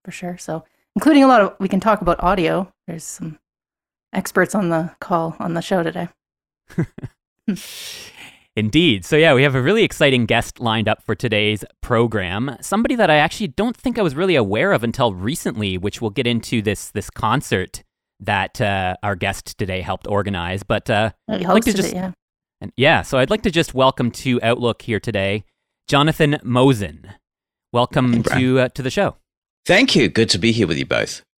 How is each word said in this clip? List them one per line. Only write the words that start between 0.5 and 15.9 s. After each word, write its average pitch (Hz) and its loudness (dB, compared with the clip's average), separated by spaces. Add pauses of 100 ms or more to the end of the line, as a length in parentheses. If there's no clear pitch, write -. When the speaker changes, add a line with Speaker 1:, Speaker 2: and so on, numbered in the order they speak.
Speaker 1:
including 285 6
a 262 6
lot 240 6
of, 196 2
we 190 -2
can 196 0
talk 214 2
about 170 0
audio. 175 0 (160)
There's 165 -12
some - -12 (760)
experts - 0
on 196 0
the 165 -2
call 165 -2
on 170 -4
the 170 -2
show 180 -2
today. 170 -6 (1400)
<laughs> 185 -2 (1000)
Speaker 2:
Indeed. 107 2
So 156 0
yeah, 156 6
we 123 4
have 139 2
a 131 2
really 196 2
exciting 131 2
guest - -2
lined 110 0
up - -2
for 110 -4
today's 107 0 (160)
program. 113 -2
Somebody 240 0
that 202 2
I 151 6
actually 160 0
don't 220 -4
think - -4
I 220 0
was 147 0
really 175 2
aware 113 2
of 120 0
until 117 0
recently, 98 -4
which 98 -6